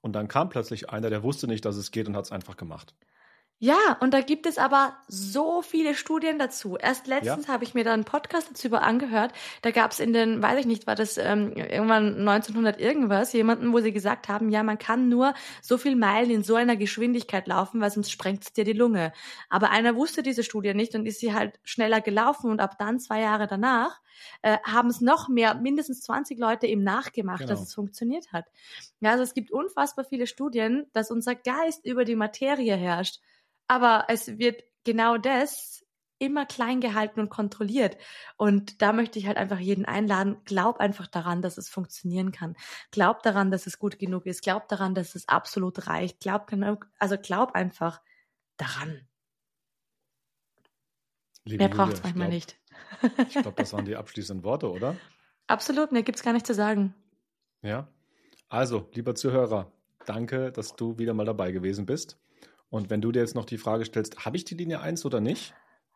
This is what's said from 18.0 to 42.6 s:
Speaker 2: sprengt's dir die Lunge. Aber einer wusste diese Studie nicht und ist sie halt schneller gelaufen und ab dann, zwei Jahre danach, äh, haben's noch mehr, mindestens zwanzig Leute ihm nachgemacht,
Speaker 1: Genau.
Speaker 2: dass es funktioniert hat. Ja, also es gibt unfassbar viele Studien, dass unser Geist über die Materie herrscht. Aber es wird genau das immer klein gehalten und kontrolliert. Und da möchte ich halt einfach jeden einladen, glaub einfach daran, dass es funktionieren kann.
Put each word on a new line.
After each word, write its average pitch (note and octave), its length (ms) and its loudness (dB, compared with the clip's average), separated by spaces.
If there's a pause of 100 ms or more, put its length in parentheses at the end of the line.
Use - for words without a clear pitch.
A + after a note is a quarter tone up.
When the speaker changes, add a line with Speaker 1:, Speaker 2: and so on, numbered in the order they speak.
Speaker 2:
sprengt's - 420 -6
dir A3 100 2
die G#3 80 2
Lunge. G#3 400 2 (380)
Aber G3 220 4
einer A3+ 260 4
wusste D4+ 260 0
diese A#3+ 200 0
Studie G3+ 300 -2
nicht A3+ 220 0
und G#3+ 100 -2
ist G#3+ 140 -6
sie A3+ 140 0
halt G#3+ 320 -2
schneller A3 340 2
gelaufen A3+ 520 2
und G#3+ 100 2
ab G3 180 -2
dann, A3 180 -2
zwei A3 220 -2
Jahre G#3+ 280 2
danach, A#3+ 520 0 (420)
äh, G#3+ 220 4
haben's A#3+ 380 2
noch A#3+ 260 4
mehr, A#3 280 4
mindestens C4+ 460 -2
zwanzig B3+ 380 -4
Leute A#3 260 2
ihm G#3 160 2
nachgemacht, G3 580 -2
Speaker 1:
Genau. C3 100 -8
Speaker 2:
dass G3+ 120 -2
es F3+ 120 -10
funktioniert A#3 580 -6
hat. E3+ 140 -6 (560)
Ja, G#3+ 100 4
also B3+ 120 2
es B3 100 -4
gibt A3+ 180 -6
unfassbar C#4 540 -2
viele B3 220 -4
Studien, B3 680 -2
dass A3 180 -2
unser A#3 240 -2
Geist D#4 500 -4
über B3 200 0
die A#3 100 0
Materie A3 600 0
herrscht. F3+ 420 -2 (520)
Aber A#3+ 360 6
es A3+ 320 -2
wird A#3 240 0 (200)
genau A#3 360 4
das C4 640 -2 (320)
immer C#4 300 -2
klein B3+ 340 -2
gehalten G#3+ 380 -2
und G#3 100 -2
kontrolliert. G#3 680 0 (380)
Und G3+ 460 2
da G#3+ 120 4
möchte A3+ 260 0
ich G3 80 -4
halt G#3 100 0
einfach G3 220 -2
jeden G3 260 -2
einladen, G3+ 580 0
glaub G3+ 360 0
einfach G3 260 0
daran, F3 380 -4
dass F3+ 160 -6
es - 100 -14
funktionieren F#3 600 -6
kann. E3+ 240 -10 (340)